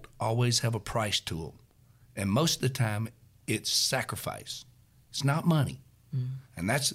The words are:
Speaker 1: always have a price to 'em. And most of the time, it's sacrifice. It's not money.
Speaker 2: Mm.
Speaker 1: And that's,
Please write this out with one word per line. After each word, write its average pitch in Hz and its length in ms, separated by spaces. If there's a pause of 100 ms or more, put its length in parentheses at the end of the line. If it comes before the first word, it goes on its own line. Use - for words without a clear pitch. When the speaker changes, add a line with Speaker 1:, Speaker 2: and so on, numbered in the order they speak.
(200)
Speaker 1:
always 117 400
have 117 160
a 107 40
price 107 420
to 80 240
'em. - 80 (600)
And 98 160
most 151 260
of - 40
the 127 80
time, 110 400 (380)
it's 107 240
sacrifice. - 960 (440)
It's - 140
not 139 220
money. 139 360 (340)
Speaker 2:
Mm. 127 120 (300)
Speaker 1:
And 90 120
that's, 135 240